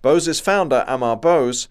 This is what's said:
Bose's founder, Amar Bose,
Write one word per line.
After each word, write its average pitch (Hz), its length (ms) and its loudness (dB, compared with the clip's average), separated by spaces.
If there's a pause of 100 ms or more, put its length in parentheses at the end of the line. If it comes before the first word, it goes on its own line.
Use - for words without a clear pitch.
Bose's 160 360 2
founder, 170 480 0
Amar 123 300 -2
Bose, 127 540 0